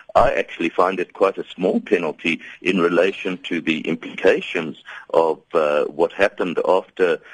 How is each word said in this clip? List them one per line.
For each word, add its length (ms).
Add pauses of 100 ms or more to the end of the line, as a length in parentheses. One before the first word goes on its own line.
(140)
I 180
actually 360
find 320
it 140
quite 240
a 60 (100)
small 260
penalty 600 (200)
in 200
relation 640
to 180
the 260
implications 880 (380)
of, 260 (140)
uh, 300
what 280
happened 460 (100)
after 500 (160)